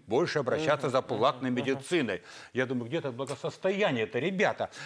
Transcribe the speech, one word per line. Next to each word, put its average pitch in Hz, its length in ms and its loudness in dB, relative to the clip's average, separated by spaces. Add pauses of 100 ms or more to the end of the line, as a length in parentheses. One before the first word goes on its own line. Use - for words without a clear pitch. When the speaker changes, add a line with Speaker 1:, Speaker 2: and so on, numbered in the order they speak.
Speaker 1:
больше 143 320 2
обращаться 147 480 2
Speaker 2:
Мгм, 127 40 0
Speaker 1:
за 127 100 4
платной 127 500 2
Speaker 2:
мгм, 123 100 0
мгм. 131 120 0
Speaker 1:
медициной. 131 480 0 (320)
Я 123 120 2
думаю, 120 220 -4
где-то 143 240 -2
благосостояние 139 920 -2
это, 120 160 -2
ребята. 170 500 0 (160)